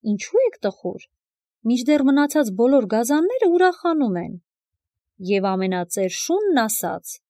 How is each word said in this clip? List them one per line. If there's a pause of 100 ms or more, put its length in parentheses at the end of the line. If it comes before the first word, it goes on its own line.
"Ինչու
եք
տխուր"։ (600)
Մինչդեռ
մնացած
բոլոր
գազանները
ուրախանում
են։ (880)
Եվ
ամենածեր
շունն
ասաց. (180)